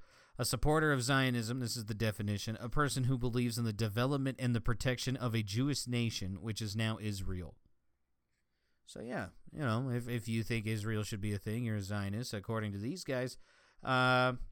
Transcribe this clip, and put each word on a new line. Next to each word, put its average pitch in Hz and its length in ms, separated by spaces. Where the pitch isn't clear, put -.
A 127 60
supporter 151 480
of 131 100
Zionism, 127 580
this 117 160
is 113 80
the 107 100
definition, 107 680
a 120 80
person 139 360
who 131 120
believes 120 400
in 117 80
the 110 80
development 123 680
and 123 140
the 117 60
protection 123 560
of 120 180
a 117 80
Jewish 123 440
nation, 113 560
which 107 180
is 104 160
now 110 240
Israel. 95 560
So, - 140
yeah, 208 260
you 135 80
know, 127 300
if, 120 180
if 113 200
you 113 140
think 110 240
Israel 110 380
should 104 160
be 104 140
a 101 40
thing, 113 260
you're 110 120
a 104 60
Zionist, 101 520
according 107 380
to 101 60
these 139 260
guys. 127 340
Uh, 127 480